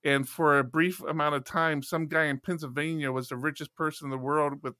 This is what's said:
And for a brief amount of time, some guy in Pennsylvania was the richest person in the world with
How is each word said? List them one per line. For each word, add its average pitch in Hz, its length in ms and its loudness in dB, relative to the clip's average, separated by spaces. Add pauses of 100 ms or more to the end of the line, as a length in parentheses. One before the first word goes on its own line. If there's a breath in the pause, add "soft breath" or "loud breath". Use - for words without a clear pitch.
And 139 220 4
for 147 320 4
a 135 60 2
brief 160 360 0
amount 151 340 0
of 135 100 -4
time, 160 360 0
some 160 260 -4
guy 156 180 2
in 139 140 0
Pennsylvania 156 720 -2
was 131 180 -4
the 131 80 -6
richest 143 380 -4
person 156 320 -4
in - 40 -6
the 135 60 -4
world 143 360 2 (100)
with 127 160 -4